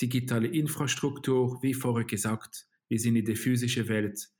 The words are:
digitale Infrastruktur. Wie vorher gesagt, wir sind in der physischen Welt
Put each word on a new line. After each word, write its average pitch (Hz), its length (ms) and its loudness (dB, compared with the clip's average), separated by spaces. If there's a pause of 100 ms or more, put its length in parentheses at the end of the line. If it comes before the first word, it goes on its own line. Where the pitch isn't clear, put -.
digitale 123 480 0
Infrastruktur. 131 1120 0
Wie 135 120 2
vorher 120 320 0
gesagt, - 600 -4 (220)
wir 113 100 0
sind 117 180 4
in 107 100 2
der 110 100 0
physischen 123 520 0
Welt 104 520 -2